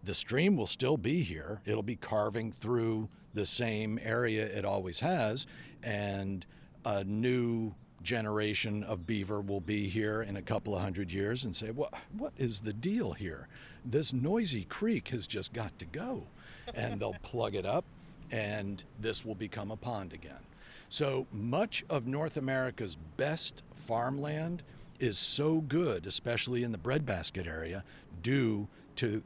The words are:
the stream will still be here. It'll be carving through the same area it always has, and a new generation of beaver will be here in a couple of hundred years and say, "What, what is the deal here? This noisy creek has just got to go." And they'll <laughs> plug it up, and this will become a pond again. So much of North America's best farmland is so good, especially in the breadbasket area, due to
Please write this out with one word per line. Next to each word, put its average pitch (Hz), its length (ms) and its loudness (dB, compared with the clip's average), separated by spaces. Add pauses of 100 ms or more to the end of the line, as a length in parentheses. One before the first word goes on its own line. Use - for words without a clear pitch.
the 95 120 -2
stream 165 420 4
will 104 100 2
still 139 300 2
be 131 240 2
here. 87 440 -4
It'll 107 180 2
be 110 120 -2
carving 110 560 2
through 113 580 2 (260)
the 101 100 2
same 110 560 2
area 110 420 2
it 101 220 -2
always 98 360 0
has, 131 440 2 (380)
and 98 640 -2 (400)
a 101 180 2
new 113 720 2 (280)
generation 107 840 0
of 104 220 -2
beaver 104 360 0
will 101 180 0
be 101 300 0
here 107 320 0
in 101 160 -4
a 95 40 -4
couple 104 340 0
of 90 60 2
hundred 95 300 0
years 104 320 2
and 104 120 -2
say, 107 160 -2
"What, 135 220 -2 (240)
what 269 200 -4
is 113 240 0
the 107 120 -2
deal 160 380 0
here? 80 360 -6 (380)
This 143 280 2
noisy 143 500 2
creek 208 460 0
has 113 180 -2
just - 260 -4
got 110 260 -4
to 95 60 -8
go." 208 380 -4 (500)
And 110 260 -2
they'll 104 200 -2
<laughs> - 40 -12
plug 110 320 0
it 95 100 0
up, 101 180 2 (480)
and 104 520 -2 (160)
this 110 260 -2
will 110 100 -4
become 104 360 -6
a 110 40 -6
pond 101 380 -4
again. 76 260 -14 (480)
So 135 440 2
much 120 580 0
of 131 180 0
North 147 300 -2
America's 131 580 0 (220)
best 151 440 0 (140)
farmland 143 880 0 (360)
is 113 200 4
so 156 400 6
good, 135 460 2
especially 120 580 0
in 120 80 0
the 107 60 -2
breadbasket 95 680 0
area, 82 380 -4 (400)
due 113 440 4 (280)
to 110 300 0